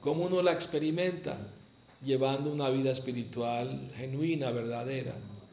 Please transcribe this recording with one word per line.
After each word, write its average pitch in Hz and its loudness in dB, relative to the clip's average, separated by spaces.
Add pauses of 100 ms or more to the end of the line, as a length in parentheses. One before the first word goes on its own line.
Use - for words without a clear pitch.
¿Cómo 156 0
uno 180 2
la 175 6
experimenta? 160 2 (680)
Llevando 135 2
una 143 0
vida 135 2
espiritual 123 -2
genuina, 135 -2
verdadera, 120 -4
¿no? - -14 (140)